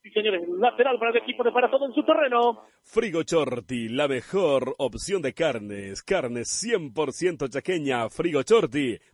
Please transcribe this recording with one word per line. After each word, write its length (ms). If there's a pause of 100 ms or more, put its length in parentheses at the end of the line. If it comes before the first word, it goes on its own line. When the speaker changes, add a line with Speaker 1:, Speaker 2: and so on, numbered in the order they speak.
Speaker 1:
Sí, 100
señores, 380
lateral 480
para 140
el 60
equipo 260
de 80
Para 180
Todo 180
en 60
su 120
terreno. 580 (220)
Speaker 2:
Frigo 400
Chorti, 640
la 180
mejor 720
opción 420
de 140
carnes. 720
Carne 400
cien 500
por 160
ciento 380
chaqueña. 600
Frigo 360
Chorti, 520 (180)